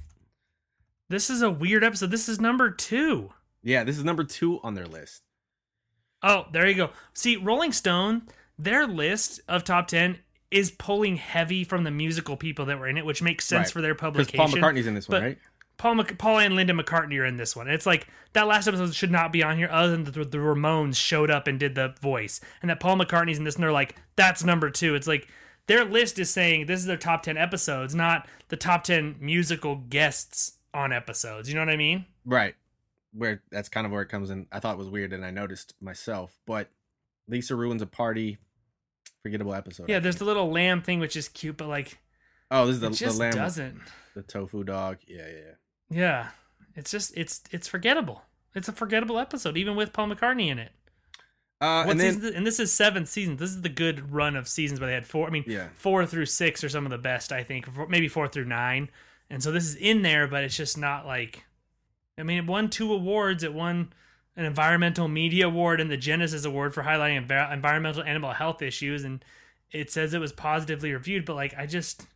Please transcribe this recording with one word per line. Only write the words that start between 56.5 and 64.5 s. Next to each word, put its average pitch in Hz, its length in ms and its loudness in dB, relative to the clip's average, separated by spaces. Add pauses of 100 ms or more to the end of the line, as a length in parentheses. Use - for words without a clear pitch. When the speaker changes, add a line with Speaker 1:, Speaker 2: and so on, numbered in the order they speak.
Speaker 1:
are 139 60 -4
some 143 160 -4
of 135 40 -6
the 123 60 -6
best, 123 340 -4
I 127 120 -4
think. 127 280 -8
Four, 143 180 -10
maybe 170 200 2
four 151 200 0
through 135 180 -6
nine. 123 420 -2 (400)
And 131 140 -8
so 151 100 -2
this 170 120 0
is 151 100 -6
in 208 260 4
there, 151 280 4
but 139 160 -2
it's 135 120 -4
just 151 220 -6
not 143 280 -4
like, 123 380 -8 (720)
I 156 60 -10
mean, 170 160 0
it 170 80 -4
won 208 240 0
two 220 220 -4
awards. 190 520 0
It 151 80 -4
won 170 400 -4 (440)
an 170 80 -4
Environmental 165 640 4